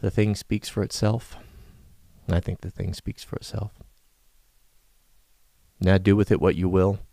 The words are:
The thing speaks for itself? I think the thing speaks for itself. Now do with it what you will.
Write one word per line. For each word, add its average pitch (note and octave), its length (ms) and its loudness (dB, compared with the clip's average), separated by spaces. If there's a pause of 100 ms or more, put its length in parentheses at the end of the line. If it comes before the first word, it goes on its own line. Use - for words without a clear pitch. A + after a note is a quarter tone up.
The G2+ 100 -2
thing G#2+ 240 2
speaks - 340 -6
for G#2 140 -4
itself? - 540 -4 (920)
I F2 100 2
think - 220 -6
the F#2+ 80 -10
thing F#2 240 -6
speaks - 300 -12
for - 120 -12
itself. - 360 -8 (2000)
Now F#2+ 180 4
do G2 180 6
with G#2 160 2
it G#2 80 4
what - 160 4
you F2+ 140 0
will. F#2+ 300 2 (140)